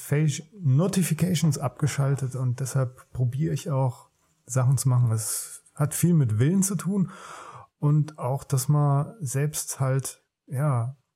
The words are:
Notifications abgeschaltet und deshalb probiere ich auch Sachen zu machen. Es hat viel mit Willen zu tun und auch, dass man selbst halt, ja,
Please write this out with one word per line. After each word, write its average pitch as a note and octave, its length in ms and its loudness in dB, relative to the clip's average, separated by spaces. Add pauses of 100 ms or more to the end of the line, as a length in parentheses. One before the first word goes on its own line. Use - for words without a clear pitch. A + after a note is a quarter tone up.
(600)
Notifications E3 960 2
abgeschaltet C3+ 760 -2
und B2+ 260 -2
deshalb B2+ 500 -4
probiere C3 420 -2
ich D3 160 -6
auch C3+ 400 -2 (360)
Sachen B2+ 320 2
zu - 100 -2
machen. B2 240 4
Es - 520 -6 (120)
hat D3 180 -2
viel F3 200 2
mit A2+ 260 2
Willen F3+ 240 4
zu F3+ 120 -2
tun F#3+ 360 -2 (680)
und D3+ 380 2
auch, C3 280 -6
dass - 240 0
man D3 500 2
selbst D3 600 -4
halt, C3 420 -2 (240)
ja, C3 480 -2 (200)